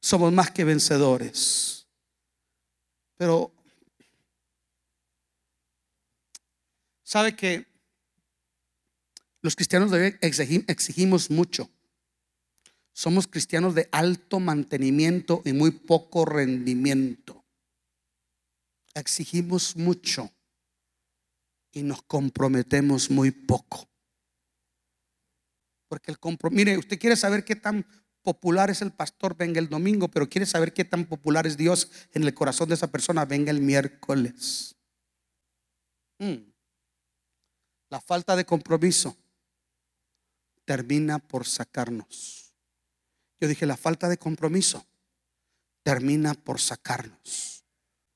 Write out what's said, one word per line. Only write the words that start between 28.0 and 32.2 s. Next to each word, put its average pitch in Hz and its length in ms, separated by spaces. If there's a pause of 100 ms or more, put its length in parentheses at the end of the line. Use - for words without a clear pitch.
popular 185 460
es 196 140
el 196 100
pastor, 175 420
venga 170 260
el 160 100
domingo, 180 380
pero 143 200
quiere 190 160
saber 165 300
qué 180 100
tan 175 220
popular 156 400
es 151 100
Dios 170 340 (220)
en 156 120